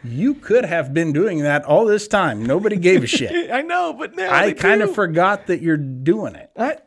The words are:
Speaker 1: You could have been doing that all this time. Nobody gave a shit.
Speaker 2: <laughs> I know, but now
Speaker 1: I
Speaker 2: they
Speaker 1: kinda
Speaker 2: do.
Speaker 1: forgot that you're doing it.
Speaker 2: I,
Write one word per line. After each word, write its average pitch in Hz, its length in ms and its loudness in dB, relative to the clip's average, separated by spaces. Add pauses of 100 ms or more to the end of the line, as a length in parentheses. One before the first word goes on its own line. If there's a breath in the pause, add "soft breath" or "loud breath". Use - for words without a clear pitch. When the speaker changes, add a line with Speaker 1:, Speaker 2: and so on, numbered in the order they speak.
Speaker 1:
You 143 320 -2
could 220 300 0
have 151 280 -4
been 165 200 0
doing 170 300 0
that 147 200 0
all 165 220 4
this 208 220 0
time. 139 380 0
Nobody 202 300 0
gave 180 280 4
a - 40 -4
shit. 339 440 -2
Speaker 2:
<laughs> - 0 -
I 254 100 -2
know, 339 320 -4
but 247 220 -12
now 370 180 -4
Speaker 1:
I 320 140 4
Speaker 2:
they - 60 -2
Speaker 1:
kinda - 340 2
Speaker 2:
do. - 60 -4
Speaker 1:
forgot 190 540 0
that 175 140 -2
you're 165 160 0
doing 135 580 -2
it. - 220 -20
Speaker 2:
I, 285 300 -2